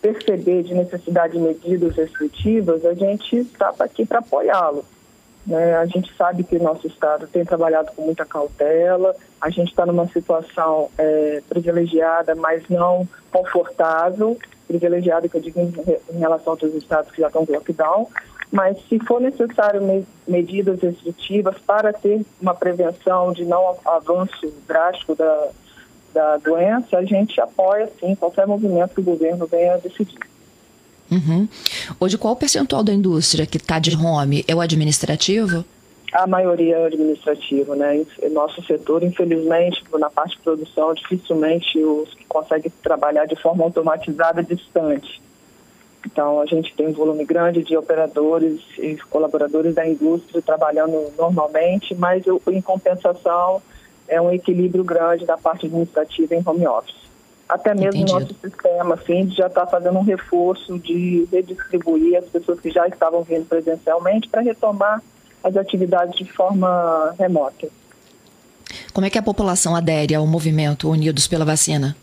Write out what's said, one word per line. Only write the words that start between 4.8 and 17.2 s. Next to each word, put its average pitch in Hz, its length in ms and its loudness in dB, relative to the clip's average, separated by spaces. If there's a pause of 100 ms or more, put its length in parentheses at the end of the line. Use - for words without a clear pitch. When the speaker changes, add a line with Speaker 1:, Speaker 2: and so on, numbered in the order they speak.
Speaker 1:
né? 165 300 2
A 165 100 2
gente 185 320 -4
sabe 180 260 0
que 175 120 -2
o 170 80 2
nosso 160 240 -2
estado 151 400 -2
tem 175 160 -2
trabalhado 165 500 0
com 156 100 -10
muita 160 220 -4
cautela, 165 880 0 (280)
a 156 80 -2
gente 175 260 -2
tá 175 100 2
numa 175 220 0
situação, 160 920 -2
é, 151 520 0
privilegiada, 170 840 0
mas 165 360 -2
não 180 380 2 (220)
confortável, 185 1080 0 (300)
privilegiada 170 600 0
que 170 80 -4
eu 160 60 -2
digo 165 180 -8
em 175 100 0
re-, 170 300 -2 (140)
em 170 60 -6
relação 160 280 0
a 160 40 -2
outros 156 240 -2
estados 156 360 -2
que - 80 -14
já 160 80 2